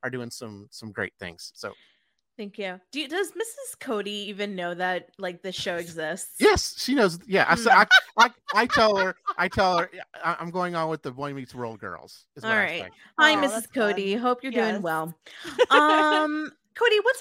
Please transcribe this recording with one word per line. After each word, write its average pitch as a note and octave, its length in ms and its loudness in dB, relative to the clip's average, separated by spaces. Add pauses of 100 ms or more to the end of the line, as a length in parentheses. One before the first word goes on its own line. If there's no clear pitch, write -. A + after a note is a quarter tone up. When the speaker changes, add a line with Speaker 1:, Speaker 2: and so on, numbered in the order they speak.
Speaker 1:
are B2+ 80 -6
doing B2 180 -8
some, G#2+ 400 -16
some A2 220 -16
great G2+ 280 -6
things. F2 360 -14
So G2+ 180 -12 (640)
Speaker 2:
Thank G3+ 220 -14
you. F#3 220 -10 (120)
Do - 100 -8
you, C4 60 -8
does F4 280 -4
Missus A4+ 440 -10
Cody G#3 500 -6
even G3+ 260 -8
know F3 180 -6
that, F3+ 360 -6 (100)
like, F3+ 240 -10
the F#3 80 -8
show F3+ 240 -6
exists? E3+ 640 -8
Speaker 1:
Yes, - 420 2
she B3+ 140 -2
knows. F#3 320 2
Yeah, F#3 200 4
I, E3+ 60 4
so F#3 160 2
I, G3+ 160 8
Speaker 2:
Mm. - 20 0 (300)
Speaker 1:
I, A#3+ 140 6 (240)
I A3+ 100 4
tell A3 300 4
her, F#3 200 0 (220)
I F3+ 100 0
tell F#3 300 2
her, E3+ 160 -2
"Yeah, F3+ 80 -16 (220)
I, E3 160 -2
I'm E3 100 -8
going F3 260 -4
on D#3+ 140 -2
with D#3 140 -6
the C3+ 80 -6
Boy C#3 240 -8
Meets C3 180 -12
World A#2 260 -10
girls," F2+ 460 -14 (100)
is - 60 -16
what A3 100 -4
Speaker 2:
All A3 60 2
Speaker 1:
I G#3 60 2
Speaker 2:
right. E3 220 -4
Speaker 1:
say. F2+ 40 -14 (300)
Speaker 2:
Hi, D#4 140 6
Speaker 3:
Oh, D4 80 2
Speaker 2:
Missus C4 200 0
Speaker 3:
that's - 60 -14
Speaker 2:
Cody. G3+ 480 0
Speaker 3:
fun. A#3 80 -2
Speaker 2:
Hope B3 180 0
you're C4 100 -8
doing A3+ 140 0 (100)
Speaker 3:
Yes. G3+ 60 -6
Speaker 2:
well. D#3+ 320 -4 (320)
Speaker 3:
<laughs> E4+ 240 0
Speaker 2:
Um, D4+ 840 4 (240)
Cody, A4 280 4
what's B4+ 180 0